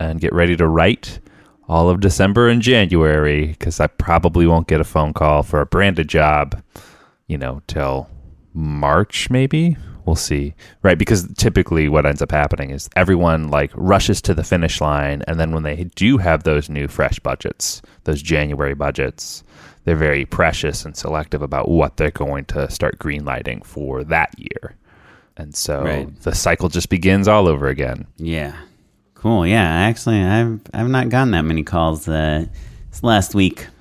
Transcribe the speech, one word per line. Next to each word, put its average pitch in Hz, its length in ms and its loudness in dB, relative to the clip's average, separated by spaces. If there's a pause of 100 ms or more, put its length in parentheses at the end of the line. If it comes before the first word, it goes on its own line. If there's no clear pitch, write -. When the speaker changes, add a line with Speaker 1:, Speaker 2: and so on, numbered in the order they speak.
Speaker 1:
and 80 200 -4
get 87 120 -2
ready 87 240 2
to 85 100 4
write 82 520 2 (500)
all 82 220 4
of 90 100 2
December 98 480 4
and 117 140 2
January, 78 1000 2
'cause 80 200 -4
I 76 80 2
probably 85 580 2
won't 82 220 4
get 78 120 2
a 78 40 0
phone 78 280 -2
call 76 300 2
for 76 180 -2
a 71 60 0
branded 87 420 0
job, 76 540 0 (640)
you 78 100 -6
know, 67 300 -8
till 67 420 -4 (460)
March, 76 760 0
maybe? 143 460 2 (280)
We'll 82 120 2
see. 73 380 -4 (300)
Right, 90 120 6
because 92 300 0 (100)
typically 82 520 2
what 76 180 4
ends 73 160 0
up 69 80 -4
happening 71 400 0
is 69 240 -10
everyone, 85 540 2
like, 71 260 0
rushes 95 480 2
to 92 120 0
the 82 100 -2
finish 82 360 0
line, 71 460 -2
and 82 140 -4
then 80 100 0
when 80 140 -4
they 80 320 -6
do 117 220 2
have 80 260 2
those 76 260 0
new 71 160 -6
fresh - 320 -2
budgets, - 640 -8 (220)
those 73 180 -4
January 73 520 -2
budgets, 69 680 -6 (420)
they're 82 120 0
very 73 280 0
precious 78 600 -2
and 76 120 -14
selective 76 460 -6
about 69 260 -4
what 78 280 2
they're 76 160 0
going 71 340 -6
to 71 240 -6
start - 300 -4
greenlighting 71 640 -8
for 67 400 -8
that 80 340 0
year. - 380 -14 (600)
And 76 200 -14
so 71 260 -4
Speaker 2:
Right. 69 400 -6
Speaker 1:
the - 120 -2
cycle 85 340 0
just 87 200 -4
begins 95 380 2
all 104 220 6
over 71 180 0
again. 65 400 -4 (100)
Speaker 2:
Yeah. 80 360 -6 (600)
Cool. 107 320 0
Yeah, 104 180 4
actually, 101 580 2
I've, 110 380 2 (120)
I've 117 160 -2
not 127 200 0
gotten 123 240 2
that 82 100 2
many 80 220 0
calls. 80 440 -2
Uh, 78 380 0 (440)
this - 120 -14
last 107 320 2
week, 95 320 2 (140)